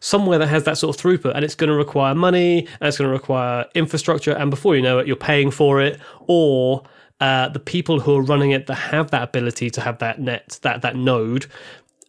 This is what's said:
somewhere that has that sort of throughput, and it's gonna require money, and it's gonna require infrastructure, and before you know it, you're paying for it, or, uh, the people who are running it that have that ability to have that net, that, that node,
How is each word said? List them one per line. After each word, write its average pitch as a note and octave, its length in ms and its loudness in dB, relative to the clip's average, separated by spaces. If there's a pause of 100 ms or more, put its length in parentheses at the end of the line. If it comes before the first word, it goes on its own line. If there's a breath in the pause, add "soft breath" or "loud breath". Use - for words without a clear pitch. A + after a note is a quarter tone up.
somewhere F#3+ 380 2
that D3+ 100 2
has D3+ 160 2
that D#3 120 -2
sort D3+ 180 -2
of - 80 -12
throughput, F3 320 2
and C#3+ 80 -2
it's D3 120 -4
gonna D3+ 200 2
require D3 400 0
money, F3 540 2 (120 loud breath)
and D3 80 0
it's C#3+ 100 -2
gonna C#3 100 0
require B2 560 -2 (100)
infrastructure, D#3+ 580 -2
and D3 180 0
before D3 260 2
you C3 60 2
know B2+ 160 2
it, B2+ 80 0
you're C3+ 100 -2
paying C#3+ 340 2
for C#3 300 4
it, C#3+ 180 0 (280 loud breath)
or, C3+ 560 2 (380 soft breath)
uh, C3 280 2
the D3 120 -10
people E3+ 380 -2
who C#3+ 160 2
are C3+ 80 2
running C#3+ 280 2
it C3+ 160 -2
that C3 80 -6
have D3+ 360 -4
that B2+ 120 -2
ability A#2+ 480 -4
to A#2+ 100 -8
have A#2+ 200 -4
that A#2 200 -6
net, B2 400 -8
that, - 220 -4
that B2 140 -4
node, B2 500 0 (640 loud breath)